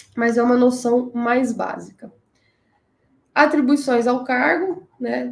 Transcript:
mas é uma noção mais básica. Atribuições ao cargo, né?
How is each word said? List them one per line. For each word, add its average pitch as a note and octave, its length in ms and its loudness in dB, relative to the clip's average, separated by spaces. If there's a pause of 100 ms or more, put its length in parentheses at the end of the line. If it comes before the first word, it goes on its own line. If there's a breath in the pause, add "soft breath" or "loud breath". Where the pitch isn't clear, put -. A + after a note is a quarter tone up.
(160)
mas A#3 220 0
é A#3+ 60 4
uma B3 140 4
noção B3 560 2
mais A#3+ 380 0
básica. F#3 600 -10 (1200)
Atribuições C#4 760 2
ao B3+ 160 0
cargo, E4 640 -2 (120)
né? B3 320 -6